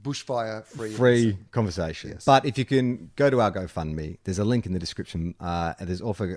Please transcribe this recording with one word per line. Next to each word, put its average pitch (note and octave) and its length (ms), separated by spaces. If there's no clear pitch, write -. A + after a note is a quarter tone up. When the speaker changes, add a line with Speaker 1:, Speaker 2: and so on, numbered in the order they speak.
Speaker 1:
bushfire A2+ 640
free A2 260
Speaker 2:
free A#2+ 360
Speaker 1:
listen. G2 220
Speaker 2:
conversation. F#2 600
Speaker 1:
Yes. - 160
Speaker 2:
But C3+ 180
if C#3 140
you B2+ 80
can B2+ 500
go C#3+ 140
to B2+ 100
our G#2 100
GoFundMe, D#2+ 760
there's F#2 140
a G#2 60
link A#2 220
in F#2 80
the F2+ 40
description. F2 640
Uh, E2+ 380
and F#2 100
there's F2+ 140
also, G2 340